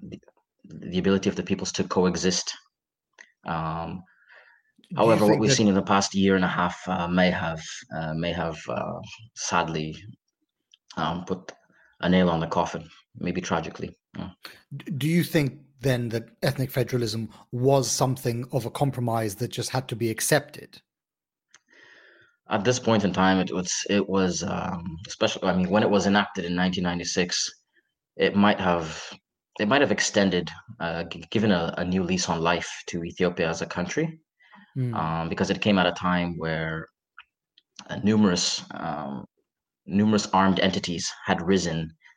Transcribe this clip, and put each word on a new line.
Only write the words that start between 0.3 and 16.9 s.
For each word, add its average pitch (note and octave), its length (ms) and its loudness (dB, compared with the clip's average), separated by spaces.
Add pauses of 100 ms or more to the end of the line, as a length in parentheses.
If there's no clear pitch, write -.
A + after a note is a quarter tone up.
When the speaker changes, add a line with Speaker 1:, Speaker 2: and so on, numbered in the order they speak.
Speaker 1:
the F2+ 340 -6
ability F#2+ 300 2
of F#2 60 -2
the F#2+ 60 -4
peoples F#2 300 -4
to G2 120 -4
coexist. F2+ 680 0 (920)
Um, E2 560 -6 (880)
Speaker 2:
Do F3 40 -10
you A2 120 4
Speaker 1:
However, G#2+ 160 6
what G#2 60 8
Speaker 2:
think G2+ 120 4
Speaker 1:
we've G#2 100 4
Speaker 2:
that - 40 4
Speaker 1:
seen G#2 140 4
in F#2+ 40 6
the F#2+ 80 4
past G2 320 2
year G2 220 6
and F#2 80 4
a F2 60 2
half, F2 360 0
uh, F2 220 -2
may F2+ 240 4
have, E2 320 -4 (340)
uh, D#2+ 160 -6
may E2+ 200 -2
have, E2 340 -4
uh, - 320 -6 (360)
sadly, D#2+ 600 -2 (1000)
um, E2 260 -4
put - 300 -8 (480)
a F2 80 2
nail F2+ 200 6
on E2 120 0
the D#2+ 60 -2
coffin, E2+ 360 -2 (320)
maybe F2 240 -4
tragically. - 580 -6 (200)
Yeah. F2+ 140 -10 (440)
Speaker 2:
D-, - 160 -12
do C#3 160 -2
you E3 160 4
think C#3+ 360 0 (200)
then A#2+ 300 0
that A2+ 160 -4 (180)
ethnic C3 280 -2
federalism A2+ 580 -2 (240)